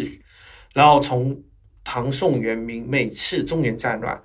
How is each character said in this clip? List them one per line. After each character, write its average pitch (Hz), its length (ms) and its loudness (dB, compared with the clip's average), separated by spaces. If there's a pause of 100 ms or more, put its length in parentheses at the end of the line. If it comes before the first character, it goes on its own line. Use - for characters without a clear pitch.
序。 - 180 -12 (500)
然 147 140 8
后 143 140 8
从 131 360 -2 (460)
唐 123 260 -4
宋 139 300 0
元 113 180 -2
明， 117 320 -8
每 123 200 0
次 165 340 -2
中 160 180 -2
原 117 160 -2
战 117 220 -4
乱， - 260 -8